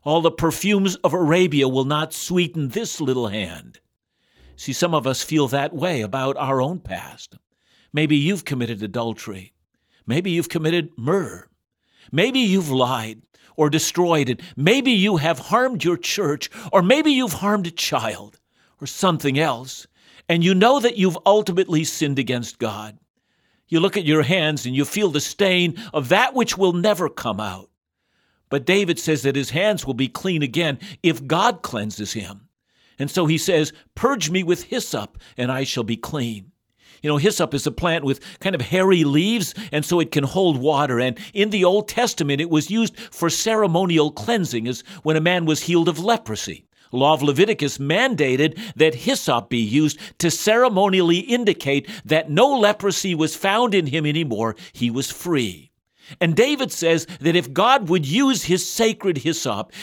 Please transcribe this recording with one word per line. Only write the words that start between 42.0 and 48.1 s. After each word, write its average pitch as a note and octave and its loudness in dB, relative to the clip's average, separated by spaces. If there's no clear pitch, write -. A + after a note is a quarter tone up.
it E3 -4
was D3+ 2
used A3 0
for E3+ -2
ceremonial F3 2
cleansing, C#3+ -2
as B2 -6
when D#3 0
a D#3 2
man F3 0
was D#3 0
healed E3+ 2
of D#3 -4
leprosy. E3 -4
The B2 -4
law D3 6
of C#3+ 0
Leviticus D3 2
mandated D3+ 0